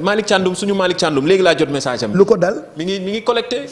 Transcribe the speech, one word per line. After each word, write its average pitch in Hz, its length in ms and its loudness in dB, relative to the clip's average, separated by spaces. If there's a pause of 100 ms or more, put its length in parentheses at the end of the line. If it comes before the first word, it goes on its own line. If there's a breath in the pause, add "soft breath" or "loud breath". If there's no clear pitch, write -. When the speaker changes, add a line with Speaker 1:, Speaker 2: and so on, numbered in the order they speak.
Speaker 1:
Malick 208 240 0
Thiandoum, 185 260 2
suñu 202 220 -4
Malick 180 220 0
Thiandoum, 151 280 0
léegi 190 160 4
laa 175 160 4
jot 151 140 0
message 131 320 -4
am. - 100 -4
Speaker 2:
Lu 190 120 6
ko 220 100 4
dal? 190 300 -2 (100)
Speaker 1:
Mi 156 80 -8
ngi, 190 160 -4
mi 185 140 -6
ngi 220 100 -6
collecté, 240 380 -2 (100)